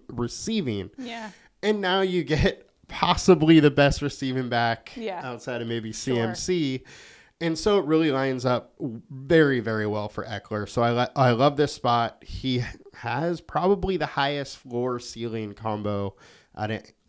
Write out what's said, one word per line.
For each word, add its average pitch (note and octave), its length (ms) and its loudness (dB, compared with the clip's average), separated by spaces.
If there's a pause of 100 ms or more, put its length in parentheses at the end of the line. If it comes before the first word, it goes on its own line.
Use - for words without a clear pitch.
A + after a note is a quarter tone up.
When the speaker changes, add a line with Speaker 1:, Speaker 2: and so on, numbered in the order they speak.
Speaker 1:
receiving. A#2+ 920 -4
Speaker 2:
Yeah. A#3 320 -12 (320)
Speaker 1:
And G#3 180 0
now F#3+ 200 0
you F3+ 240 0
get C#3+ 440 0 (200)
possibly E3 720 6
the D3 100 8
best C#3 320 4
receiving C3 460 -4
back A#2 480 -2
Speaker 2:
Yeah. G3+ 280 -8
Speaker 1:
outside A#2+ 380 -8
of A#2 60 -6
maybe A2+ 240 -4
Speaker 2:
Sure. B2+ 220 -2
Speaker 1:
C A#2+ 40 2
M A2+ 160 0
C. C#3+ 480 -2 (580)
And E3 180 -2
so G3+ 200 2
it E3+ 60 0
really D#3+ 260 2
lines C3+ 340 0
up B2 340 -2
w-, A#2 320 -8
very, C#3 500 4
very G#2+ 260 -2
well G#2 220 -4
for - 160 -10
Eckler. G#2 440 -6
So - 140 -2
I A#2 100 4
li-, A#2+ 220 0
I C3 180 4
love C3+ 240 2
this C#3+ 160 0
spot. A#2 520 -2
He B2+ 380 -4 (320)
has D#3 460 -4
probably F#3 560 0
the D3+ 100 -4
highest C#3+ 520 -4
floor B2 420 -4
ceiling A2+ 520 -8
combo G#2 640 -4 (420)
out G#2+ 140 -4
of A2 120 -6 (260)